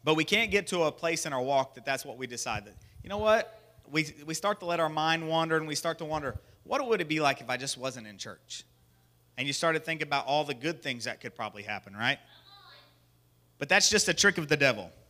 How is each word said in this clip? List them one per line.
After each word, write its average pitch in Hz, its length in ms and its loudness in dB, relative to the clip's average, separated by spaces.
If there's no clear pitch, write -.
But 156 120 6
we 160 80 2
can't 208 280 2
get 196 160 0
to 175 160 0
a 151 80 2
place 165 340 -4
in 147 80 -4
our 127 80 -2
walk 135 340 0
that 123 100 -16
that's 135 200 -2
what 123 120 -12
we 127 100 -8
decide. 113 380 -6
That, 101 100 -20
you - 80 -16
know 202 80 -6
what? 214 420 2
We, 151 220 0
we 156 100 -6
start 202 240 -2
to 180 60 -12
let 170 140 0
our 160 100 2
mind 160 380 0
wander 160 300 2
and 156 100 -2
we 151 60 -6
start 160 240 -4
to 165 80 -8
wonder, 147 340 -6
what 262 240 -2
would 214 140 2
it 156 60 -4
be 156 120 0
like 139 220 2
if 120 80 -10
I 127 80 0
just 131 200 -6
wasn't 123 280 -8
in 104 120 -18
church? - 480 -14
And 131 100 -2
you 139 60 0
start 160 220 2
to 156 40 0
think 160 220 -6
about 143 260 -2
all 147 160 4
the 143 100 -4
good 147 280 -4
things 123 240 -6
that - 160 -8
could - 140 -12
probably 104 280 -8
happen, 101 320 -10
right? 123 240 0
But 143 100 -8
that's 196 220 6
just 208 180 4
a 175 60 2
trick 196 240 4
of 156 100 -4
the 147 100 4
devil. 113 340 2